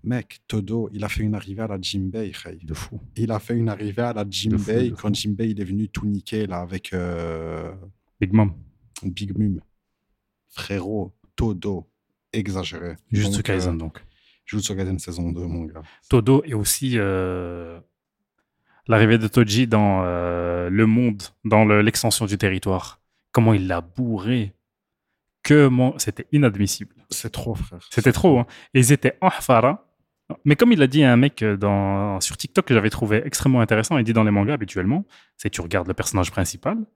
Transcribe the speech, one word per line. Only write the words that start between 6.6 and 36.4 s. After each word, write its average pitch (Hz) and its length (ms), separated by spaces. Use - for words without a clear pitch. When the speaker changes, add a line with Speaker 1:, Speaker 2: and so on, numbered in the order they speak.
Speaker 1:
avec, 90 320
euh, 82 800
Speaker 2:
Big 95 120
Mom. 104 200
Speaker 1:
Big 95 340
Mom. 101 220
Frérot, 98 640
Todo, 95 520
exagéré. 87 600
Speaker 2:
Jujutsu 101 260
Speaker 1:
Donc, 101 60
Speaker 2:
Kaisen, 90 320
Speaker 1:
euh, - 20
Speaker 2:
donc. 80 260
Speaker 1:
Jujutsu 104 300
Kaisen 95 220
saison 85 340
deux, 87 140
mon 85 200
gars. 78 160
Speaker 2:
Todo 131 360
et 143 80
aussi, 117 420
euh... 90 840
l'arrivée 113 300
de 110 100
Toji 117 400
dans, 104 360
euh, 87 680
le 104 160
monde, 110 360
dans 107 220
le, 104 160
l'extension 110 440
du 98 120
territoire. 95 640
Comment 113 220
il 92 140
l'a 87 140
bourré. 110 720
Que 147 240
mon-, 127 300
c'était - 340
inadmissible. 101 640
Speaker 1:
C'est - 220
trop, 113 240
frère. - 240
Speaker 2:
C'était - 200
Speaker 1:
C'est - 40
Speaker 2:
trop, - 160
Speaker 1:
trop. 131 100
Speaker 2:
hein. 120 80
Et 135 60
ils 123 120
étaient - 300
en 185 60
Hafara. 131 560
Mais 143 140
comme 240 160
il 175 60
l'a 139 80
dit 147 160
à 127 100
un - 20
mec, 135 260
euh, 107 140
dans, 98 640
sur - 160
TikTok - 300
que - 80
j'avais 107 160
trouvé 107 360
extrêmement 127 360
intéressant, 110 360
il 127 60
dit 113 80
dans 113 140
les 104 60
mangas, 101 240
habituellement, 104 500
c'est - 120
tu - 120
regardes 87 260
le 92 60
personnage 92 380
principal 147 480